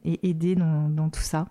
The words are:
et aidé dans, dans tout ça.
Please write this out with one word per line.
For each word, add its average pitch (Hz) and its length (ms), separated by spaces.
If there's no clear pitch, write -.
et 165 260
aidé 175 260
dans, 156 340
dans 156 200
tout - 120
ça. 160 300